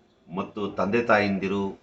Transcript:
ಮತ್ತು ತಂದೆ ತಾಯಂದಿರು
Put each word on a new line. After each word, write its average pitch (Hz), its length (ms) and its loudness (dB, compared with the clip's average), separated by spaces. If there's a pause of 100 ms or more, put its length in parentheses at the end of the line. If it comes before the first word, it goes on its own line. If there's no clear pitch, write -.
(360)
ಮತ್ತು 98 360 -6
ತಂದೆ 104 320 0
ತಾಯಂದಿರು 98 800 0